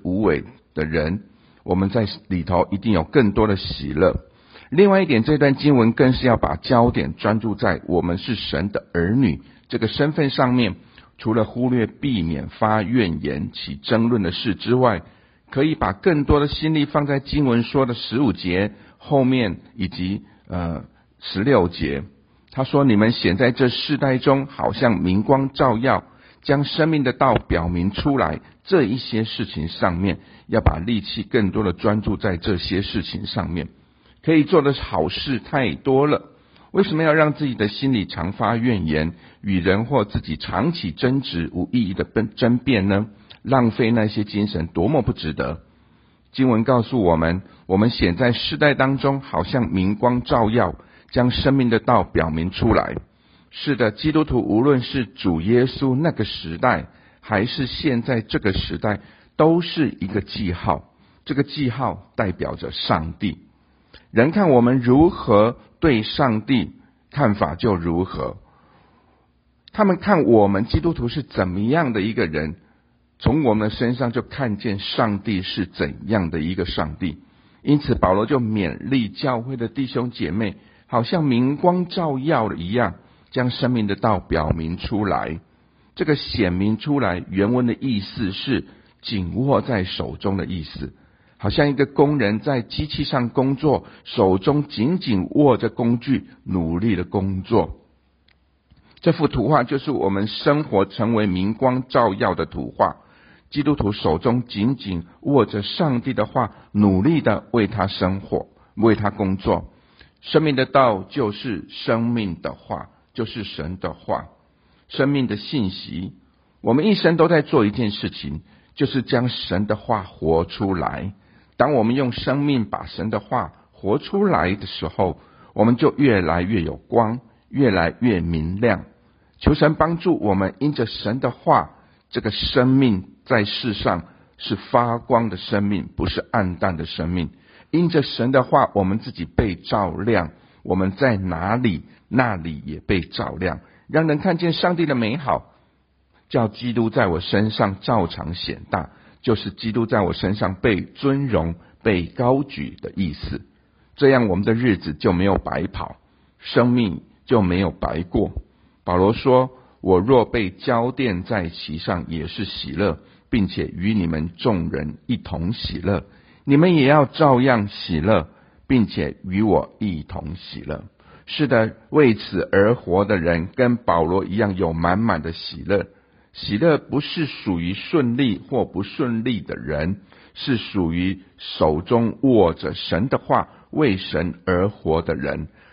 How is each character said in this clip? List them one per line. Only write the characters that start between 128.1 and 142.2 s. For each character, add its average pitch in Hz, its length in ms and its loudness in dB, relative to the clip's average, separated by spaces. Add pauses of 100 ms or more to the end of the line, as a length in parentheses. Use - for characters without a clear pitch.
明 85 420 -4
亮。 110 240 0 (520)
求 139 140 2
神 151 220 4
帮 165 240 0
助 175 200 2
我 101 160 0
们， 95 240 0
因 147 140 0
着 123 140 -2
神 110 340 -6
的 131 100 0
话， 113 420 0 (360)
这 113 140 -6
个 110 80 -2
生 - 360 0
命 127 440 2 (160)
在 113 180 2
世 104 300 -4
上 92 300 -2 (340)
是 - 180 -6
发 120 400 0
光 117 320 0
的 92 80 -8
生 98 260 -2
命， 101 320 -2
不 90 120 -2
是 87 260 -4
暗 92 240 0
淡 90 220 -2
的 80 80 -6
生 82 240 -6
命。 87 180 -2 (420)
因 165 200 2
着 156 100 2
神 127 320 -2
的 131 100 4
话， 131 320 2
我 101 80 2
们 95 160 0
自 117 140 -12
己 82 140 -10
被 101 280 -2
照 98 360 -2
亮， 92 400 -2 (320)
我 - 120 -2
们 95 180 0
在 117 260 0
哪 92 380 -2
里， 117 260 0 (260)
那 117 280 0